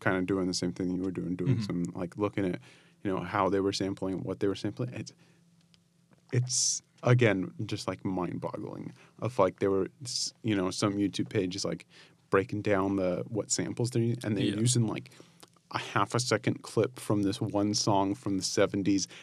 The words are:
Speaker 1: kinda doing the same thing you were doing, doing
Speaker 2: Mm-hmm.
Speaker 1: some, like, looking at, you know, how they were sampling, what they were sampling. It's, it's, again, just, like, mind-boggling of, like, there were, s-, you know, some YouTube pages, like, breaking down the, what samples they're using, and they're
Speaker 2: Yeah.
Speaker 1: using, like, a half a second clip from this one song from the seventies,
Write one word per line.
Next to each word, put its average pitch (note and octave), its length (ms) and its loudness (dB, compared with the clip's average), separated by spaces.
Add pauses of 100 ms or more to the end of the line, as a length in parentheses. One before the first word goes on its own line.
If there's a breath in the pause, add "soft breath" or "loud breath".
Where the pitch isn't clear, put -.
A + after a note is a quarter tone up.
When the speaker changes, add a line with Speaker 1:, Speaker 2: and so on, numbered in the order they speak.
Speaker 1:
kinda F#2 220 2
doing F#2+ 240 0
the F2+ 80 -2
same F2+ 180 -2
thing F#2 240 -2
you F2+ 60 -2
were F#2+ 80 -2
doing, F2 260 -4
doing G2 200 0
Speaker 2:
Mm-hmm. G#2+ 60 -2
Speaker 1:
some, F2 220 -2 (100)
like, F2+ 220 -6
looking G2+ 300 0
at, F2+ 120 -2 (460 loud breath)
you G2+ 100 0
know, F#2 60 -2
how F#2+ 300 2
they G2 100 2
were G2 120 2
sampling, F#2+ 500 -4
what F2+ 180 -6
they G2+ 80 2
were G2 60 0
sampling. A#2 400 -4
It's, - 180 -10 (1200 soft breath)
it's, - 500 0 (200)
again, G#2+ 500 4 (140)
just, G2+ 200 -6
like, F#2+ 180 -6
mind-boggling F2 880 -4 (260 loud breath)
of, A2+ 180 -2
like, F#2 220 4
there G2 100 4
were, F#2+ 180 2 (160)
s-, - 280 -6 (100)
you G#2+ 140 2
know, F#2 140 0
some G2+ 240 0
YouTube G2+ 340 0
pages, F#2+ 380 -2
like, E2+ 200 -6 (440 loud breath)
breaking G2+ 320 2
down G2 340 2
the, F#2 320 0
what G#2 220 -4
samples A2 400 0
they're A#2 120 2
using, A#2 220 0
and G#2+ 140 0
they're G2 80 2
Speaker 2:
Yeah. G2+ 100 0
Speaker 1:
using, A#2 300 4
like, - 240 -6 (600 loud breath)
a - 60 -2
half - 360 0
a B2+ 60 4
second A2+ 420 0
clip - 360 0
from G#2 240 0
this F#2+ 200 0
one G#2 320 2
song G2 400 2
from G2 240 -4
the F#2 40 -2
seventies, G2 640 2 (160 loud breath)